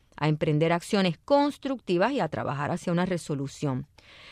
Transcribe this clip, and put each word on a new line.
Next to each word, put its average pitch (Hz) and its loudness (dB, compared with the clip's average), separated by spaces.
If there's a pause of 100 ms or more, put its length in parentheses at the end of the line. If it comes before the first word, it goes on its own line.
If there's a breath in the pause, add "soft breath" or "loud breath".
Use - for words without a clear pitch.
(160)
a 147 0
emprender 156 2
acciones 180 0
constructivas 269 2
y 262 -2
a 160 0
trabajar 131 -4
hacia 175 -2
una 180 2
resolución. 139 -4 (460 loud breath)